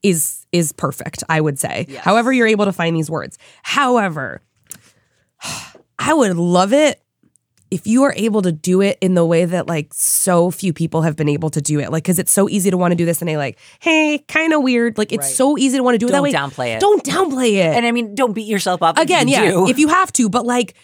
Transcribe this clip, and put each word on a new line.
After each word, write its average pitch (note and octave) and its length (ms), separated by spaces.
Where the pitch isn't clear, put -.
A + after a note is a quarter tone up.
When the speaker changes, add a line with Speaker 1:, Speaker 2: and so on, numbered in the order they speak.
Speaker 1:
is, - 500
is E3+ 200
perfect, - 560
I D#3+ 120
would D3 200
say. - 280
Speaker 2:
Yes. C3+ 160
Speaker 1:
However A#3 280
you're A#3+ 160
able G#3 160
to G3 80
find E3+ 240
these D#3 140
words. C#3+ 280
However, G3 840
<sighs> - 1500
I D4 160
would G#3+ 220
love F3+ 360
it C#4+ 280
if - 160
you A#3 180
are C#4 120
able G#3+ 260
to F3+ 80
do F3+ 300
it G3+ 220
in F#3+ 120
the E3+ 120
way E3+ 180
that, F3 220
like, D#3+ 260
so - 580
few F3+ 220
people D#3+ 300
have D#3 140
been D3 120
able D3 220
to D3+ 100
do D3 200
it. B2+ 120
Like, D#3+ 120
'cause F3 140
it's F#3 140
so G3 160
easy F#3+ 220
to F3+ 80
wanna F3 160
do E3+ 100
this E3 160
in E3+ 80
a, D#3 80
like, C#3 220
"Hey, D#4 460
kinda D#4+ 320
weird." A#3+ 380
Like, G#3+ 160
it's A3+ 140
Speaker 2:
Right. - 100
Speaker 1:
so C#4 220
easy C4 180
to C4 60
wanna B3 160
do A3+ 80
it A#3+ 60
that C#4 40
Speaker 2:
Don't C#4+ 60
Speaker 1:
way. C#4+ 100
Speaker 2:
downplay C3+ 440
it. A2 40
Speaker 1:
Don't G4+ 240
downplay C4+ 520
it. F3 200
Speaker 2:
And, A#3 80
I A#3 80
mean, A3+ 220
don't A#3+ 180
beat G#3+ 140
yourself F#3+ 360
up A3 140
if D#4+ 80
Speaker 1:
Again, D#4 240
Speaker 2:
you C#4 60
Speaker 1:
yeah, A3 160
Speaker 2:
do. F#3 180
Speaker 1:
if B3+ 100
you D4+ 100
have F#4 240
to, A3 180
but, A#3+ 160
like, B3 380